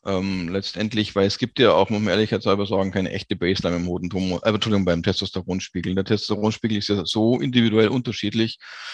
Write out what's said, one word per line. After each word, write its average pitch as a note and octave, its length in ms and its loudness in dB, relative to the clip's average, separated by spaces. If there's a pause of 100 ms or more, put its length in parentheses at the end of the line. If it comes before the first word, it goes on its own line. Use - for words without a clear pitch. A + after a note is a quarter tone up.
Ähm, F#2+ 420 -2
letztendlich, G#2 640 -4
weil G2 120 4
es G2+ 100 -2
gibt - 220 -4
ja A2+ 120 8
auch, F2+ 200 4
muss G#2 100 0
man G#2 80 0
ehrlichkeitshalber G2+ 560 2
sagen, G2 240 0
keine F#2 220 -2
echte G2 240 -6
Baseline F2 420 0
beim F2 100 -2
Hodentumor, F2+ 560 -2
äh, A2+ 60 4
Entschuldigung, G#2 360 2
beim E2+ 180 0
Testosteronspiegel. F#2 880 -4
Der F#2+ 100 0
Testosteronspiegel G#2+ 760 0
ist G#2 100 -4
ja G2 160 0
so A2+ 340 2
individuell A2+ 500 4
unterschiedlich, A2+ 680 -2 (360)